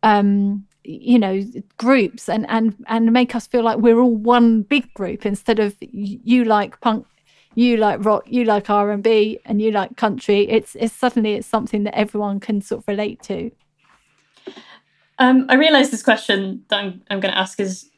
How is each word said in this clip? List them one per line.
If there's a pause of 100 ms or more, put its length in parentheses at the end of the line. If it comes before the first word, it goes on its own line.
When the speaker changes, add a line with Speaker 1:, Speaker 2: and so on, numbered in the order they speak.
Speaker 1:
um, (180)
you
know, (360)
groups
and,
and, (120)
and
make
us
feel
like
we're
all
one
big
group
instead
of
y-,
you
like
punk, (480)
you
like
rock,
you
like
R
and
B,
and
you
like
country.
It's,
it's
suddenly
it's
something
that
everyone
can
sort
of
relate
to. (1700)
Speaker 2:
Um,
I
realise
this
question
that
I'm,
I'm
gonna
ask
is